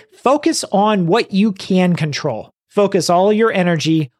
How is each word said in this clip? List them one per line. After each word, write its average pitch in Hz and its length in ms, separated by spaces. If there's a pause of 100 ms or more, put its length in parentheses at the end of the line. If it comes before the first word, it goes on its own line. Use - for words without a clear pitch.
(140)
Focus 294 580
on 202 360
what 208 260
you 202 180
can 185 440
control. 139 560 (180)
Focus 196 400
all 185 240
your 226 180
energy 160 680